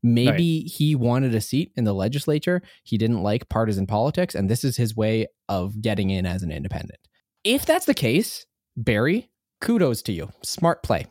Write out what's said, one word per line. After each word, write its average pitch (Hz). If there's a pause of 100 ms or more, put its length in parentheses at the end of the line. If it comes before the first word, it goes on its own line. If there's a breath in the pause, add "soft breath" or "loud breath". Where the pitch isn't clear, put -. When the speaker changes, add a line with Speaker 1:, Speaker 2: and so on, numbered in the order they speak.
Speaker 1:
Maybe 143
Speaker 2:
Right. 165
Speaker 1:
he 151
wanted 123
a 110
seat -
in 127
the 104
legislature. 147 (220 loud breath)
He 113
didn't 113
like 104
partisan 104
politics, 139
and 98
this 110
is 131
his 113
way 110 (220)
of 101
getting 104
in 95
as 92
an 78
independent. - (420)
If 254
that's 330
the 285
case, 139 (300)
Barry, 123 (320)
kudos 180
to -
you. 80 (140)
Smart -
play. -